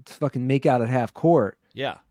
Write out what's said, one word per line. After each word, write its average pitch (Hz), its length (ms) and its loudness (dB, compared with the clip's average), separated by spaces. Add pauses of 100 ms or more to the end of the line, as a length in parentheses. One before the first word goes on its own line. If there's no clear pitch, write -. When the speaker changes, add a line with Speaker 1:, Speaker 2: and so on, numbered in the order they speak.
Speaker 1:
fucking 131 420 -6
make 135 200 0
out 123 160 2
at 113 80 -2
half 123 240 -2
court. 151 420 2 (160)
Speaker 2:
Yeah. 120 260 -8 (120)